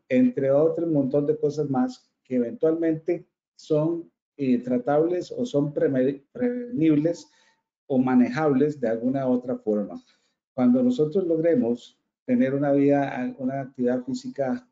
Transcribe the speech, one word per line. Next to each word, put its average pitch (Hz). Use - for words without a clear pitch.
entre 127
otro 160
montón 143
de 151
cosas 143
más 127
que 127
eventualmente 160
son, 160
eh, 127
tratables 147
o 123
son 151
preme-, 147
prevenibles 233
o 135
manejables 131
de 123
alguna 127
otra 123
forma. 101
Cuando 123
nosotros 151
logremos 160
tener 127
una 143
vida, 139
una 135
actividad 127
física 127